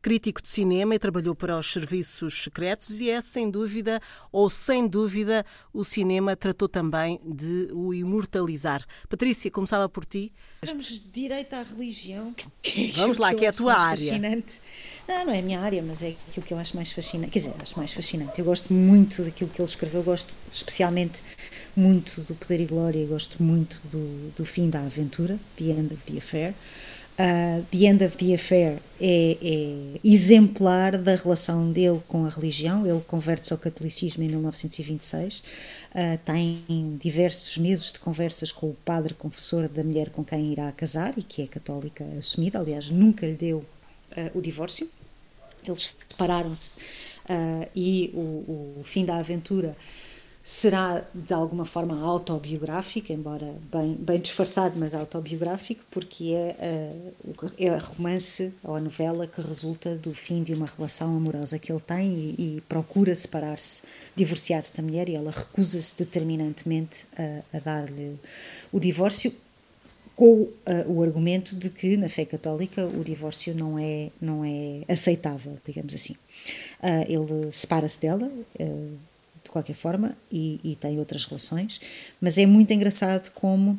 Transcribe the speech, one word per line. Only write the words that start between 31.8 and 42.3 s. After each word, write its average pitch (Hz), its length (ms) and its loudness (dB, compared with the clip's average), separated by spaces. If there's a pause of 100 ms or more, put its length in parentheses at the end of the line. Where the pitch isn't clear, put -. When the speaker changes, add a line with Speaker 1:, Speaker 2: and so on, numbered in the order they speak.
Speaker 2:
com 165 180 0
a - 20 0
religião. 160 580 -2
Ele 170 200 2
converte-se 160 480 -2
ao 160 40 -4
catolicismo 160 640 -4
em 160 60 0
mil 156 120 0
novecentos 156 380 -4
e 160 40 -8
vinte 151 180 -6
e - 40 0
seis. 170 380 -2 (520)
Ah, 170 280 0
tem 170 400 -2 (380)
diversos 165 560 0
meses 170 340 0
de - 100 -12
conversas 160 520 -4
com - 180 -6
o 135 140 -10
padre 160 300 -2
confessor 160 520 -2
da 147 160 -4
mulher 156 280 -2
com 151 120 -6
quem 151 300 -4
irá 143 200 -4
casar 165 440 -4
e 202 60 -6
que - 180 -10
é 139 60 -6
católica 147 580 -10 (140)
assumida. 185 400 -2